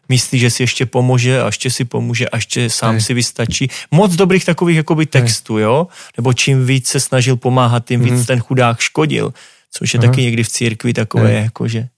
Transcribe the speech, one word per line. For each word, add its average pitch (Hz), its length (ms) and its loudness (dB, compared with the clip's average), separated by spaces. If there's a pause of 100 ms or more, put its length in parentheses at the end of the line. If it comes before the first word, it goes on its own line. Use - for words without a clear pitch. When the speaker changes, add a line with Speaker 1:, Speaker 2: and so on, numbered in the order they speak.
Speaker 1:
myslí, 127 300 0
že 123 100 4
si 127 140 0
ještě 123 220 -2
pomůže 127 560 2
a 117 40 0
ještě 110 240 -4
si 123 160 -4
pomůže 117 440 -4
a - 80 -6
ještě 117 320 -2
sám 113 280 -2
Speaker 2:
Hej. 113 40 0
Speaker 1:
si 123 120 -2
vystačí. 120 560 -2 (220)
Moc 180 240 4
dobrých 185 300 2
takových 175 320 2
jakoby 156 260 0
Speaker 2:
Hej. 151 40 0
Speaker 1:
textů, 117 500 0
jo? 123 300 2 (300)
Nebo 123 160 0
čím 131 320 2
víc 131 240 0
se 139 100 -2
snažil 127 380 0
pomáhat, 123 480 2
tím 123 160 0
víc 120 120 2
Speaker 2:
Mhm. 123 120 0
Speaker 1:
ten 127 140 0
chudák 120 400 0
škodil, 131 540 -2 (380)
což - 220 -4
je 120 60 0
Speaker 2:
Aha. 120 80 4
Speaker 1:
taky 131 140 4
někdy 117 220 0
v - 60 -4
církvi 117 440 -2
takové, 113 340 0
Speaker 2:
Hej. 110 160 2
Speaker 1:
jakože. 117 440 -4 (100)